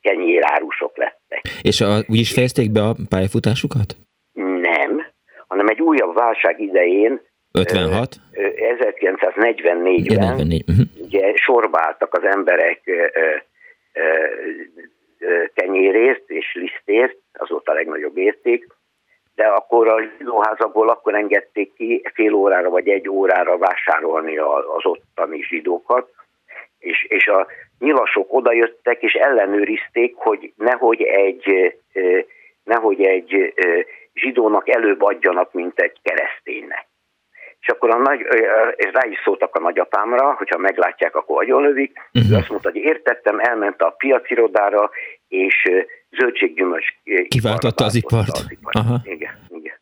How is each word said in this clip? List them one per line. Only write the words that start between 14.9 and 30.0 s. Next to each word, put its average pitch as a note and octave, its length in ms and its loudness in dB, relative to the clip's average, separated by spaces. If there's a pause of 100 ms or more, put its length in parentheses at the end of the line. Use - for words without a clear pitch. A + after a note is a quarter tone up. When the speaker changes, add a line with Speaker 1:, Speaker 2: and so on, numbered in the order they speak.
Speaker 1:
ö, F2 260 0 (100)
kenyérért G2 760 2
és - 240 -8
lisztért, G2+ 640 -2 (160)
az - 160 -10
volt D#2 200 -6
a D#2 40 0
legnagyobb D2+ 440 -4
érték, G#2 500 -2 (680)
de G#2+ 120 0
akkor A2+ 420 2
a A2 120 2 (180)
zsidóházakból A2 680 0
akkor A2 260 0
engedték G2+ 600 -2
ki A#2 280 -4 (120)
fél G#2+ 200 2
órára F#2+ 360 2
vagy F2+ 180 0
egy G2 200 0
órára F2+ 500 2
vásárolni D#2+ 800 -2
a, D2 180 0 (200)
az E2 100 -6
ottani D#2+ 560 -4
zsidókat, F2 680 -4 (680)
és, - 300 -4
és G#2+ 180 2
a F#2+ 200 2 (320)
nyilasok A#2+ 540 0
odajöttek, A#2 680 0
és G#2+ 100 0
ellenőrizték, A2 1040 0